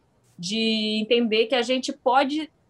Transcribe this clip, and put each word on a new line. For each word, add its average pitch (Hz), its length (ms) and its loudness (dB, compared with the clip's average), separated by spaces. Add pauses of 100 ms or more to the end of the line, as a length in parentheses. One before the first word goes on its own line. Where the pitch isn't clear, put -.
(400)
de 220 640 -2
entender 226 460 2
que 269 80 -2
a 240 60 2
gente 254 300 -2
pode, 277 580 0 (200)